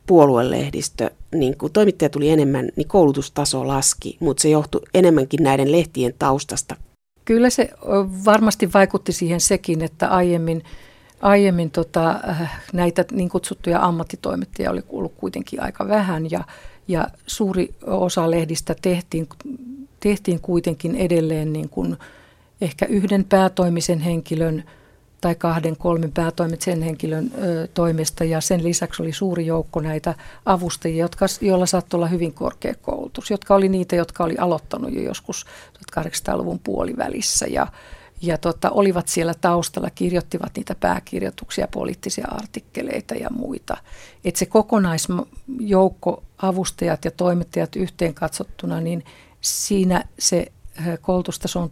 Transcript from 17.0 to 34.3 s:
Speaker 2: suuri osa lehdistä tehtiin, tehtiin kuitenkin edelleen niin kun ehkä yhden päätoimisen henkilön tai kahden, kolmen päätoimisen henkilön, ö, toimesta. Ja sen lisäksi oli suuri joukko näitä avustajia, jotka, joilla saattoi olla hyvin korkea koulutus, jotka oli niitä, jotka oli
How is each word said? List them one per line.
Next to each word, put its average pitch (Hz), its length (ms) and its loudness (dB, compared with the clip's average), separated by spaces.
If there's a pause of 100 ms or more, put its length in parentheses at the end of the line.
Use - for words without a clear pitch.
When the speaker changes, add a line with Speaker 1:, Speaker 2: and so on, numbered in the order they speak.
Speaker 2:
suuri 185 480 -2 (120)
osa 180 440 0
lehdistä 165 520 -2
tehtiin, 175 460 -2 (720)
tehtiin 196 400 0
kuitenkin 170 560 -2
edelleen 160 560 2
niin 151 160 -4
kun - 300 -4 (640)
ehkä 170 260 -2
yhden 196 380 2
päätoimisen 180 760 2
henkilön 160 640 -2 (560)
tai 175 140 0
kahden, 165 420 -2
kolmen 165 360 0
päätoimisen 165 720 -2
henkilön, 156 480 -4 (120)
ö, 170 320 -2
toimesta. 165 500 0
Ja 160 160 0
sen 170 240 0
lisäksi 170 380 -2
oli 165 100 -4
suuri 175 340 -2
joukko 165 340 -2
näitä 156 340 -4 (320)
avustajia, 170 580 0
jotka, 170 220 0 (140)
joilla 185 260 4
saattoi 180 320 0
olla 170 80 2
hyvin 170 260 -2
korkea - 500 -6
koulutus, - 480 -8
jotka 202 240 2
oli 196 140 6
niitä, 185 280 0
jotka 170 280 -2
oli 165 140 -2